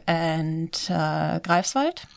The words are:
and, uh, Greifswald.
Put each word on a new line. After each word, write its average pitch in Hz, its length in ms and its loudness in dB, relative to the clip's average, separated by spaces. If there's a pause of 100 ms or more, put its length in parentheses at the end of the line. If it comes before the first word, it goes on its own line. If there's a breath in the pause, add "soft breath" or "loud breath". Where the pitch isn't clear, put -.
and, 160 680 0 (140)
uh, 156 520 0
Greifswald. 190 640 0 (120)